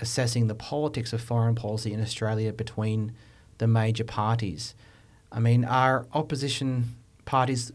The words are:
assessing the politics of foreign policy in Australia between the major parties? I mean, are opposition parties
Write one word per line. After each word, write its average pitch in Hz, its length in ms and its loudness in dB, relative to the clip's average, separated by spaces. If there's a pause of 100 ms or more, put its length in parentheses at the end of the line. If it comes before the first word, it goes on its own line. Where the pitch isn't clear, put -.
assessing 120 460 0
the 107 60 -4
politics 147 600 -4
of 117 80 -4
foreign 117 320 2
policy 110 400 -4
in 107 80 -2
Australia 110 500 -2
between 110 600 -2 (440)
the 117 100 0
major 113 380 2
parties? 107 720 -2 (580)
I 113 80 -2
mean, 120 240 6
are 127 480 4
opposition 135 840 -2 (300)
parties 127 500 0